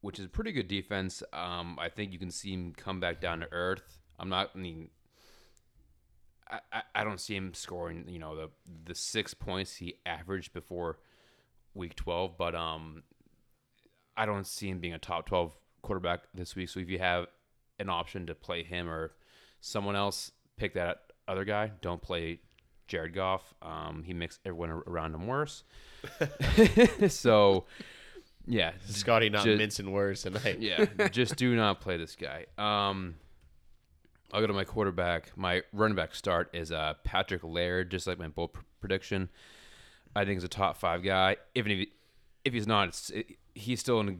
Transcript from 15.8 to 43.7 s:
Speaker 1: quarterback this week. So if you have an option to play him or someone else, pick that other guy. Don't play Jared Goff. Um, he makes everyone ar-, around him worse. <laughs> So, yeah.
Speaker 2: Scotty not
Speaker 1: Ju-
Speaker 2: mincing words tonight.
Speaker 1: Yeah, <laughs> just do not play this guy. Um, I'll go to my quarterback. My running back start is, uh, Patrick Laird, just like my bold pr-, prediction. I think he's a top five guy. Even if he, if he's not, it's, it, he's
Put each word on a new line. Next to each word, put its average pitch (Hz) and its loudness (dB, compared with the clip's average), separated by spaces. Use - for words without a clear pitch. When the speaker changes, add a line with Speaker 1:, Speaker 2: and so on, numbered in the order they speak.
Speaker 1:
quarterback 90 -2
this 90 -10
week. 92 -6
So 95 -8
if 87 -6
you 92 -2
have 90 2
an 98 -4
option 87 -4
to 82 -8
play 87 -6
him 87 -6
or 80 -6
someone 202 -2
else, 202 0
pick 104 -4
that 87 -4
other 95 -2
guy. 104 0
Don't 87 -4
play 85 -4
Jared 82 -4
Goff. 95 -2
Um, 78 -8
he 90 -8
makes 85 -6
everyone 85 -4
ar-, 82 -4
around 80 -2
him 85 -6
worse. 143 -4
<laughs> 208 8
So, 104 8
yeah. 90 2
Speaker 2:
Scotty 110 4
not 104 2
Speaker 1:
Ju- 107 8
Speaker 2:
mincing 101 0
words 98 2
tonight. 98 -2
Speaker 1:
Yeah, 107 4
<laughs> 208 4
just 123 2
do 123 4
not 107 4
play 92 -2
this 82 -8
guy. 78 -10
Um, 98 0
I'll 104 2
go 110 6
to 104 0
my 98 0
quarterback. 90 0
My 92 2
running 107 4
back 82 -2
start 87 0
is, 82 -4
uh, 78 -2
Patrick 92 0
Laird, 87 0
just 90 -4
like 87 -4
my 82 -8
bold 85 -4
pr-, - -14
prediction. 95 -2
I 101 4
think 98 0
he's 87 -4
a 90 -6
top 92 0
five 87 0
guy. 95 4
Even 107 0
if 95 2
he, 92 -2
if 135 0
he's 107 0
not, 101 4
it's, - -8
it, - -8
he's 110 -4